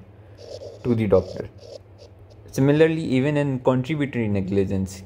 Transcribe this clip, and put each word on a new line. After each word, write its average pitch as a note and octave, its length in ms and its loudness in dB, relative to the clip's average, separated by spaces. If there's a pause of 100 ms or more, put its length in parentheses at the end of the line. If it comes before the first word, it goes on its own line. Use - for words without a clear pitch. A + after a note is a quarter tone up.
(840)
to B2 100 0
the A2+ 140 0
doctor। - 380 0 (1040)
Similarly, D#3 600 4
even C#3+ 260 2
in C#3+ 120 0 (180)
contributory B2+ 640 0
negligence, F#2+ 720 -2